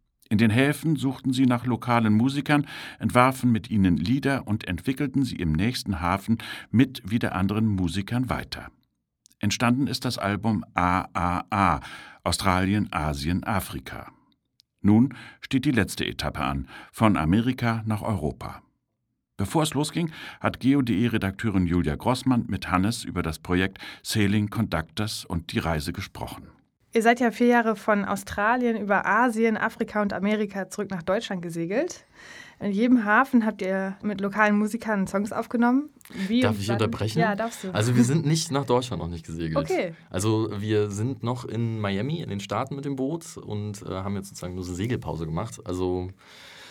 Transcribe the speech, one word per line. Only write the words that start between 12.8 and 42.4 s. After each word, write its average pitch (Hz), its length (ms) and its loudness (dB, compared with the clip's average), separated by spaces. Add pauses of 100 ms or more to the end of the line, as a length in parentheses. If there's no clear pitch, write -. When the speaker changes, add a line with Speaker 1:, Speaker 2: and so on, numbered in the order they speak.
Speaker 1:
Asien, 78 500 -2
Afrika. - 680 -6 (680)
Nun 110 320 6 (260)
steht 135 240 -2
die 151 80 2
letzte 101 320 0
Etappe - 380 -4
an, 69 260 -4 (240)
von 107 240 4
Amerika 113 720 2
nach 107 160 -2
Europa. 76 580 -4 (760)
Bevor 196 260 0
es 156 120 -2
losging, 156 380 -2 (280)
hat - 200 -2
geo 135 180 4
punkt 120 120 2
de 113 180 2
Redakteurin 98 580 0
Julia 80 300 2
Grossmann 127 500 0
mit 95 240 -4
Hannes 95 320 0
über 87 200 -4
das 80 160 -4
Projekt 92 400 0 (240)
Sailing 104 480 2
Conductors 107 760 -4
und 85 280 -6
die 113 60 -4
Reise 82 340 -2
gesprochen. - 560 -12 (440)
Speaker 2:
Ihr 226 100 2
seid 240 160 4
ja 233 140 2
vier 240 160 2
Jahre 226 260 4
von 208 300 0
Australien 220 720 0
über 202 300 0
Asien, 226 500 2
Afrika 220 460 -2
und 196 100 0
Amerika 202 560 -2
zurück 196 240 -8
nach 170 100 -6
Deutschland 190 400 -2
gesegelt. 175 600 -4 (560)
In 202 100 -2
jedem 233 340 4
Hafen 226 400 4
habt 208 160 -2
ihr 190 440 -2
mit 202 160 -4
lokalen 208 360 4
Musikern 214 520 0
Songs 202 240 -2
aufgenommen. 247 580 2 (380)
Wie 233 120 2
Speaker 3:
Darf - 140 2
Speaker 2:
und 101 60 -4
Speaker 3:
ich 98 80 -4
Speaker 2:
wann? 117 80 0
Speaker 3:
unterbrechen? 110 420 0
Speaker 2:
Ja, 208 160 2
darfst 226 300 -6
du. 185 100 -6
Speaker 3:
Also 117 220 2
wir 123 80 8
sind 143 200 2
nicht 160 280 0
nach 139 120 0
Deutschland 120 380 0
noch 82 80 -6
nicht 82 160 -10
gesegelt. 82 300 -6
Speaker 2:
Okay. 208 380 -2 (140)
Speaker 3:
Also 110 400 0 (120)
wir 104 320 0
sind 113 320 -4
noch 123 200 -4
in 113 360 -4
Miami, 107 400 -2
in - 80 -10
den 101 100 -6
Staaten 120 380 -6